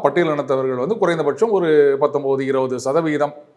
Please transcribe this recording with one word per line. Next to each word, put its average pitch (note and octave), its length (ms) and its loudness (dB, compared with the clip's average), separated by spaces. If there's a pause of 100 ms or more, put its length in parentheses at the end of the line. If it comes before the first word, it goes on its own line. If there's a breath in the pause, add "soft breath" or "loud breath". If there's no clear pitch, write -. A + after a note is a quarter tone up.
பட்டியலினத்தவர்கள் C#3 840 0
வந்து G#3+ 140 -4
குறைந்தபட்சம் E3+ 520 0
ஒரு D3+ 500 4
பத்தொன்பது, C3+ 460 0
இருபது C3 340 -2
சதவீதம் D3 540 -2 (220)